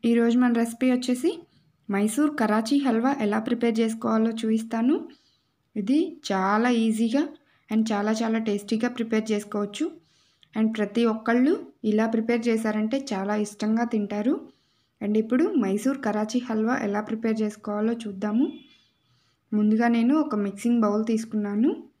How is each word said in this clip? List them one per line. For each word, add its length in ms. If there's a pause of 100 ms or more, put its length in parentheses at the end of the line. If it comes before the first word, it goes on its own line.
ఈరోజు 340
మన 160
రెసిపీ 360
వచ్చేసి 420 (580)
మైసూర్ 480
కరాచీ 420
హల్వా 400
ఎలా 200
ప్రిపేర్ 380
చేసుకోవాలో 540
చూపిస్తాను. 640 (800)
ఇది 220 (260)
చాలా 540
ఈజీగా 460 (460)
and 200
చాలా 240
చాలా 280
టేస్టీగా 500
ప్రిపేర్ 360
చేసుకోవచ్చు. 600 (680)
And 200
ప్రతి 320
ఒక్కళ్ళు 480 (300)
ఇలా 240
ప్రిపేర్ 380
చేశారంటే 540 (100)
చాలా 280
ఇష్టంగా 500
తింటారు. 480 (680)
And 160
ఇప్పుడు 300 (100)
మైసూర్ 440
కరాచీ 400
హల్వా 420
ఎలా 200
ప్రిపేర్ 360
చేసుకోవాలో 580
చూద్దాము. 500 (1040)
ముందుగా 380
నేను 320
ఒక 140
మిక్సింగ్ 460
బౌల్ 240
తీసుకున్నాను. 680 (260)